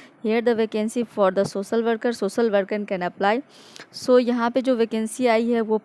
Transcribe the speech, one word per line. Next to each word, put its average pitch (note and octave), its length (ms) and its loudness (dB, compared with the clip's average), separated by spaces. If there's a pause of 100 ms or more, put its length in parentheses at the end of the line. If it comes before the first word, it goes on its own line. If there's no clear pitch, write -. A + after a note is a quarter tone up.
(220)
Here A3+ 180 0
the A#3 140 2
vacancy A3 500 -2
for G3+ 260 2
the F#3+ 140 0
social G3+ 380 -4
worker, A3+ 300 0
social A3+ 380 0
worker G3+ 340 0
can F#3+ 180 -4
apply। G3+ 400 0 (500)
So - 260 4
यहाँ A#3+ 320 0
पे C4 120 0
जो C4 140 2
वैकेंसी A3+ 500 -2
आई A#3 240 2
है A#3 100 2
वो G#3+ 240 0